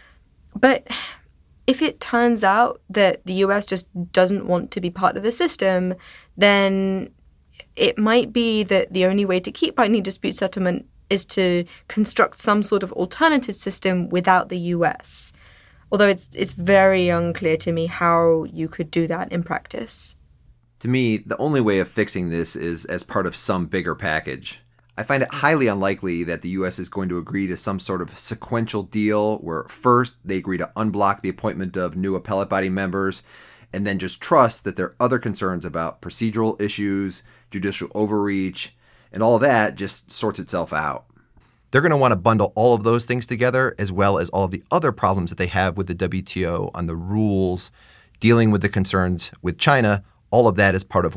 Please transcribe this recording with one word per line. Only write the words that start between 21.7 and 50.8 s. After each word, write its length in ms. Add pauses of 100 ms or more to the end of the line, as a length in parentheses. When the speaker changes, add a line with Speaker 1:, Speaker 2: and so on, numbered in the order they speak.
Speaker 2:
of 100
fixing 400
this 260
is 300
as 160
part 240
of 100
some 300
bigger 300
package. 640 (360)
I 60
find 220
it 100
highly 320
unlikely 600
that 180
the 60
U 180
S 100
is 100
going 220
to 80
agree 300
to 100
some 220
sort 200
of 200
sequential 640
deal 560
where 240
first 600
they 140
agree 220
to 160
unblock 460
the 80
appointment 480
of 180
new 180
appellate 340
body 220
members 540 (500)
and 140
then 100
just 240
trust 440
that 100
their 240
other 180
concerns 480
about 340
procedural 600
issues, 600 (260)
judicial 460
overreach, 800 (360)
and 120
all 160
that 380
just 340
sorts 260
itself 340
out. 340 (680)
They're 100
gonna 160
wanna 200
bundle 360
all 220
of 80
those 240
things 180
together, 540
as 120
well 280
as 100
all 140
of 80
the 180
other 220
problems 400
that 60
they 100
have 280
with 120
the 80
W 260
T 240
O 300
on 100
the 100
rules, 760 (480)
dealing 320
with 100
the 80
concerns 600 (100)
with 160
China. 460 (260)
All 200
of 80
that 180
is 80